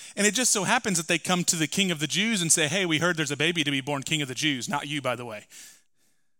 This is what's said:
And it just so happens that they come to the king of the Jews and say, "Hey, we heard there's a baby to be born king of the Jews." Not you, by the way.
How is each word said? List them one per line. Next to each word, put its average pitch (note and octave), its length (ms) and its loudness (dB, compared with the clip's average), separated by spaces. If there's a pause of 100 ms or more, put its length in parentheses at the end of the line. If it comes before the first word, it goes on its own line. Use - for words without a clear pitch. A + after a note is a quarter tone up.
(160)
And G3+ 100 4
it G#3 80 4
just B3 180 2
so F#3+ 120 2
happens G#3 340 2
that E3 80 -4
they E3+ 120 2
come F3+ 260 0
to - 120 2
the D#3 120 0
king F#3+ 240 0
of D3+ 80 -4
the D3+ 80 -2
Jews G3 340 0
and D#3+ 100 2
say, D#3+ 140 4
"Hey, F#3 180 0
we D#3+ 140 2
heard F3 180 2
there's D3+ 140 -2
a C#3+ 60 -4
baby D#3+ 260 0
to C#3+ 80 -2
be C#3 100 0
born C3+ 220 -4
king D#3 180 -2
of C#3+ 80 -4
the C3 60 -10
Jews." C3 340 -2
Not C#3 200 -4
you, D3 120 -4
by B2+ 140 0
the B2 100 -8
way. G#2+ 220 -12 (920)